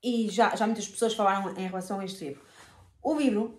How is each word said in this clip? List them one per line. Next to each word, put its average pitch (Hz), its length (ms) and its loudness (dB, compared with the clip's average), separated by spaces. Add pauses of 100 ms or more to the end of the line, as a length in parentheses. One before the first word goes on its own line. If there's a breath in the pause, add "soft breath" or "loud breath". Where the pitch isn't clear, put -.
e 226 260 2
já, 202 260 4
já 208 100 0
muitas 220 220 -2
pessoas 226 260 0
falaram 196 440 2
em 185 100 -4
relação 185 340 -6
a 190 40 -6
este 185 200 -10
livro, 143 160 -10 (600 soft breath)
o 302 140 0
livro, 226 440 0